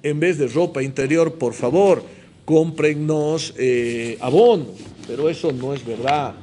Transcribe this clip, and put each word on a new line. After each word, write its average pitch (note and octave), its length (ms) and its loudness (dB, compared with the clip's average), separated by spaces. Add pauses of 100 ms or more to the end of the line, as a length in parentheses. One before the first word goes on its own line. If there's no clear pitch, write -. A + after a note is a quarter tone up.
en D3+ 160 -2
vez E3+ 180 0
de C#3 100 0
ropa C#3+ 360 -2
interior, C#3+ 520 0
por A#2+ 180 -2
favor, D#3+ 500 2 (400)
cómprennos, D3+ 1120 0
eh, A#2+ 600 -2
abonos, E3 560 4 (320)
pero C#3 220 -2
eso D#3+ 240 -2
no C3 200 -6
es B2 120 -8
verdad. A#2+ 580 -2